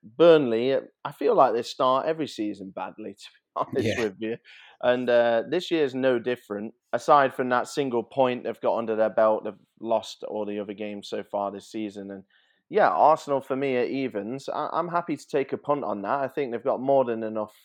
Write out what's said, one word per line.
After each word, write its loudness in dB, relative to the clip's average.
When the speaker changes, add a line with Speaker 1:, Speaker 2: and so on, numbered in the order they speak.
Speaker 1:
Burnley, 4
I -8
feel 0
like 6
they 0
start 0
every -2
season -8
badly, -12
<laughs> -20
to -4
be -
honest 0
Speaker 2:
Yeah. -2
Speaker 1:
with -4
you. -6
And, 0
uh, 4
this -2
year's 0
no 2
different. -6
Aside 4
from -2
that 2
single -2
point 0
they've -6
got 0
under -2
their 2
belt, 2
they've -6
lost -4
all -6
the -6
other -8
games -10
so -6
far -4
this -14
season. -10
And -14
yeah, 4
Arsenal 4
for -4
me 0
at 2
evens. -6
I, -4
I'm -2
happy -2
to -18
take -2
a -6
punt -2
on -4
that. 0
I -2
think -4
they've -6
got 0
more 4
than -4
enough -6